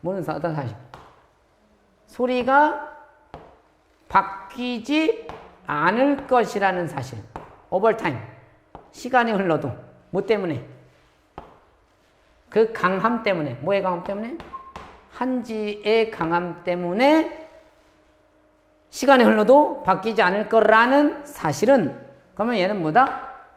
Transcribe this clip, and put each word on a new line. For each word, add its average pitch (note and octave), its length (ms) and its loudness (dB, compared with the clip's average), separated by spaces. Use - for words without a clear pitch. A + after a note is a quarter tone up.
뭐는 F3+ 200 -6
사-, D3+ 120 -6
어떤 D#3 200 -4
사실? C3 220 -6
소리가 B3+ 840 0
바뀌지 B3 1160 -2
않을 A#3+ 640 0
것이라는 G3 600 0
사실. A#2+ 320 -10
Over G#3 260 2
time. C#3+ 240 -6
시간이 B3 400 0
흘러도. E3 400 -2
뭐 G3 160 -4
때문에? F#3 420 -2
그 A3 240 2
강함 G3+ 500 -2
때문에. D#3+ 380 -2
뭐의 G3 200 0
강함 F3+ 220 -4
때문에? A3+ 340 -8
한지의 A3 1000 -2
강함 E3+ 540 -4
때문에 G3 840 0
시간이 C4 340 6
흘러도 A3 600 4
바뀌지 F#3+ 380 0
않을 G3+ 280 0
거라는 A#3 760 4
사실은, G#3 720 0
그러면 C3 220 -2
얘는 F#3+ 240 -2
뭐다? F#3 500 0